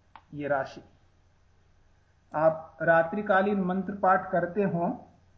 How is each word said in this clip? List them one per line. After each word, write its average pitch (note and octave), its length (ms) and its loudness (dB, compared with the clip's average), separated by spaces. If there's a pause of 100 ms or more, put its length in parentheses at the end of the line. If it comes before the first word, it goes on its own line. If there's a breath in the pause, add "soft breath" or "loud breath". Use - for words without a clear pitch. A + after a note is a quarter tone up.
(340)
ये D3 140 -6
राशि। C3+ 360 -2 (1500)
आप D#3 460 0
रात्रिकालीन G3 800 2
मंत्र F#3 320 -4
पाठ F#3+ 380 2
करते F3 320 -2
हो, E3+ 440 -4 (300)